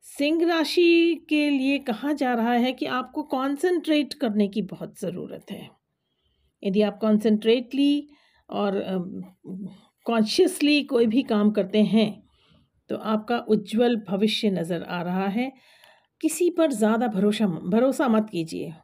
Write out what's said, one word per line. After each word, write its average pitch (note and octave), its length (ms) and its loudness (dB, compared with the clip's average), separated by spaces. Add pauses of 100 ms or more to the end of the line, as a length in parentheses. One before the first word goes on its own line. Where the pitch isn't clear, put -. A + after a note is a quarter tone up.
सिंह D#4+ 460 0
राशि E4+ 800 2
के D4 220 2
लिए C#4 280 0
कहा C4+ 340 -4
जा C4+ 220 0
रहा A#3 180 0
है B3 200 2
कि C4 140 -6
आपको C4 360 -6
कॉन्सेंट्रेट C#4+ 920 -2
करने G#3 340 0
की G3 140 -4
बहुत - 380 -12
ज़रूरत F3 500 -10
है। C#3+ 200 -14 (920)
यदि G3+ 180 2
आप G3+ 160 0
कॉन्सेंट्रेटली A#3 1080 2 (420)
और, G3+ 320 -2
अम, F#3 400 -6 (800)
कॉन्शियसली C#4+ 800 2
कोई A#3+ 240 2
भी A3+ 160 2
काम G#3+ 280 2
करते G#3+ 320 0
हैं G#3 420 2 (640)
तो - 80 -4
आपका G#3+ 420 -2
उज्जवल A#3 580 0
भविष्य G#3+ 540 0
नज़र E3+ 320 -4
आ F3 200 -6
रहा F#3 240 -2
है। A#3+ 260 -4 (680)
किसी E4 300 0
पर D#4+ 220 2
ज़्यादा A3+ 340 2
भरोसा, G#3 400 0
भरोसा A3 600 0
मत A3 240 2
कीजिए। E3 400 -8 (120)